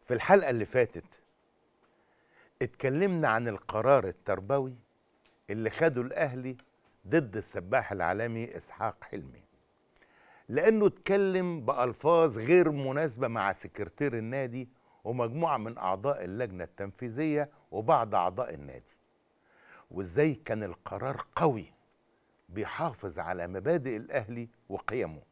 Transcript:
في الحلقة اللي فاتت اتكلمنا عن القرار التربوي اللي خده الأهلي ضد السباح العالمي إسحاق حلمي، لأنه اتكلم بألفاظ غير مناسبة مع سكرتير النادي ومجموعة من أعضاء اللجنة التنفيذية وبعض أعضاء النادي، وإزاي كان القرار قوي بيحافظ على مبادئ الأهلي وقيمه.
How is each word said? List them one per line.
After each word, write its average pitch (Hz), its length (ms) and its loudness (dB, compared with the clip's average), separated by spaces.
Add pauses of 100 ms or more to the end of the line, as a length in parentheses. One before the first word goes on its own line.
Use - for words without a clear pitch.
في 123 100 0
الحلقة 170 360 6
اللي 117 140 0
فاتت 110 400 0 (1600)
اتكلمنا 156 640 0
عن 113 200 0
القرار 110 600 2
التربوي 113 680 -4 (760)
اللي 110 200 -2
خده 156 300 2
الأهلي 131 560 -4 (520)
ضد 113 280 0
السباح 104 560 -2
العالمي 110 640 -2
إسحاق - 480 -8
حلمي، 69 380 -14 (1040)
لأنه 208 380 6
اتكلم 185 760 2
بألفاظ 127 760 2
غير 160 320 6
مناسبة 135 580 -2
مع 101 240 0
سكرتير 117 680 -4
النادي 120 500 -6 (360)
ومجموعة 127 520 0
من 113 220 -6
أعضاء 95 460 -2
اللجنة 92 400 -6
التنفيذية 131 840 -4 (220)
وبعض 110 440 2
أعضاء 92 400 0
النادي، 69 420 -16 (960)
وإزاي 101 440 0
كان 110 280 -6
القرار 104 640 -8 (120)
قوي 117 360 0 (760)
بيحافظ 107 680 -6
على 87 280 -6
مبادئ 123 500 -2
الأهلي 117 520 -6 (200)
وقيمه. 95 640 -6